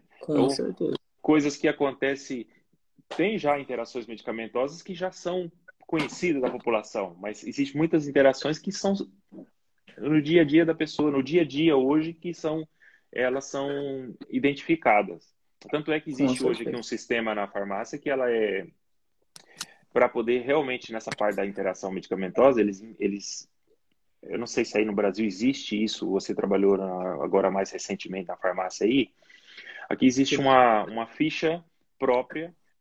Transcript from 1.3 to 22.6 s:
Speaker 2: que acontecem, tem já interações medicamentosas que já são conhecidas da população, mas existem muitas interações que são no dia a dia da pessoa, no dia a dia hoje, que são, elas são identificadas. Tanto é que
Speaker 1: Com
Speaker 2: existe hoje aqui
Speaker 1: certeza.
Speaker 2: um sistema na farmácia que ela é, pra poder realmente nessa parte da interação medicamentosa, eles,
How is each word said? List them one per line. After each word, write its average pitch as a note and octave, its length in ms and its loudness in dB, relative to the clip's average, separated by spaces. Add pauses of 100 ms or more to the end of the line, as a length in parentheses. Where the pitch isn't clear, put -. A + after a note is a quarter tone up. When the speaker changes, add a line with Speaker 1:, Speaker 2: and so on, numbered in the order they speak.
Speaker 2:
que D#3+ 120 0
acontecem, C3+ 800 -2 (680)
tem G3 220 2
já D3 200 2
interações A#2+ 480 -8
medicamentosas A#2 760 -6
que G3 100 -12
já F3+ 180 -6
são F3+ 400 -6 (360)
conhecidas D#3 560 -2
da A#2+ 80 0
população, G#2+ 720 -4
mas G#2 260 -10
existem C#3 320 -4
muitas D#3+ 300 2
interações C#3 500 4
que F#3+ 140 -8
são G3+ 220 -2 (1040)
no D3+ 240 2
dia E3 180 4
a D#3+ 40 8
dia D#3 200 6
da D#3+ 100 2
pessoa, D3+ 360 0
no C#3 120 2
dia D#3+ 200 2
a - 20 4
dia D3 320 4
hoje, D#3 380 4
que F3 180 -8
são, D#3 340 -4 (460)
elas B2+ 320 -2
são C#3 720 -6 (160)
identificadas. A#2+ 1040 0 (360)
Tanto D#3 220 -2
é D#3 80 0
que D#3 100 -10
Speaker 1:
Com C3+ 140 2
Speaker 2:
existe B2+ 180 2
hoje B2+ 120 2
aqui A2+ 100 -6
Speaker 1:
certeza. A#2 140 -4
Speaker 2:
um A2+ 40 -8
sistema A2+ 520 -2
na G2+ 120 -2
farmácia G2+ 520 -6
que D3 100 -6
ela C3 240 0
é, G2 340 0 (1300)
pra B2 160 4
poder A#2+ 320 0
realmente C3 540 -2
nessa A2 160 -8
parte G#2 260 -2
da G2 80 -2
interação G2 480 -4
medicamentosa, F#2+ 640 2
eles, G2+ 240 0 (160)